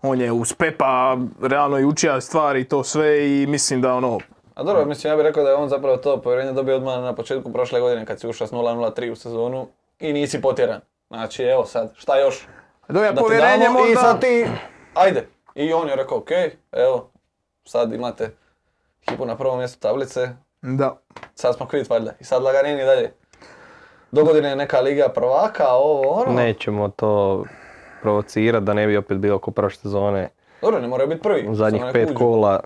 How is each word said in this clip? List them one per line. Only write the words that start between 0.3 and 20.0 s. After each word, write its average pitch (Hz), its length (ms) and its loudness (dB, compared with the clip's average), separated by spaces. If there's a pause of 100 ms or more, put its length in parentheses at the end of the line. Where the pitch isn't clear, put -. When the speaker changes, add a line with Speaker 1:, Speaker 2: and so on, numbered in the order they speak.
Speaker 1:
uz 117 220 -2
Pepa, 131 640 0 (240)
realno 139 380 0
i 135 60 4
učio 143 360 0
stvari 143 400 0
i 131 40 -4
to 139 180 -2
sve 151 260 0 (240)
i 139 140 0
mislim 139 340 -2
da 127 120 2
ono 127 260 -2 (340)
Speaker 2:
A - 100 -10
dobro, 170 220 2
mislim, 147 260 -4
ja 156 60 2
bih 156 60 4
rekao 151 200 2
da 139 60 2
je 135 60 4
on 143 140 -2
zapravo 135 280 0
to 135 200 0
povjerenje 127 340 -2
dobio 131 240 0
odmah 131 240 -2
na 123 160 -6
početku 123 360 -8
prošle 123 280 -2
godine 120 260 0
kad 107 140 -10
si 117 80 -10
ušao 113 200 -6
s - 40 -12
nula 120 220 -2
nula 117 180 -2
tri 120 200 -6
u 104 40 -8
sezonu 120 520 -6 (320)
i 156 140 -4
nisi 143 280 -2
potjeran. 120 380 0 (280)
Znači, 113 360 -8
evo 127 220 2
sad, 113 280 -6
šta 139 260 -2
još? 139 280 -2 (420)
Speaker 1:
Dobija 196 220 2
Speaker 2:
Da - 60 -2
ti 269 40 2
Speaker 1:
povjerenje 226 440 4
Speaker 2:
damo 247 140 4
i - 40 6
Speaker 1:
možda 233 180 4
Speaker 2:
sad 233 200 4
ti, 240 240 2 (500)
ajde. 170 320 2 (280)
I 151 180 -2
on 160 160 -2
je 139 60 -2
rekao, 131 220 -4
„Okej, 165 340 -2 (200)
evo, 123 380 0 (560)
sad 117 280 -2
imate 117 360 -8 (720)
Hipu 120 220 -6
na 117 100 -6
prvom 131 220 -2
mjestu 123 220 -8
tablice.” 127 500 -4 (320)